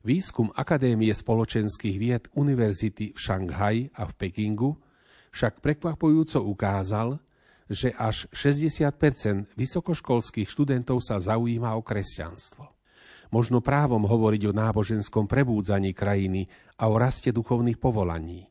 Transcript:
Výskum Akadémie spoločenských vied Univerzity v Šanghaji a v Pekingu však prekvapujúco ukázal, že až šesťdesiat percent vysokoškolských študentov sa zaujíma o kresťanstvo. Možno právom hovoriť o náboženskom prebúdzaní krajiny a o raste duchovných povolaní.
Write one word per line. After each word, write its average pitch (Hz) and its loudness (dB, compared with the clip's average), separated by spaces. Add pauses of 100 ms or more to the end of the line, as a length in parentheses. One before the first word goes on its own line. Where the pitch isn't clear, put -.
Výskum 120 0
Akadémie 120 2
spoločenských 110 -2
vied 120 -2
Univerzity 110 0
v - -16
Šanghaji 101 -2
a 104 -4
v - -12
Pekingu 107 -2 (560)
však - -2
prekvapujúco 151 2
ukázal, 104 -2 (480)
že 120 -2
až - -4
šesťdesiat 147 0
percent 104 0
vysokoškolských 123 -2
študentov 127 0
sa 101 -2
zaujíma 113 0
o 110 -6
kresťanstvo. 90 -8 (640)
Možno 120 4
právom 135 2
hovoriť 107 4
o 101 0
náboženskom 107 0
prebúdzaní 104 2
krajiny 98 0 (320)
a 113 4
o 107 2
raste 127 0
duchovných 117 0
povolaní. 87 -2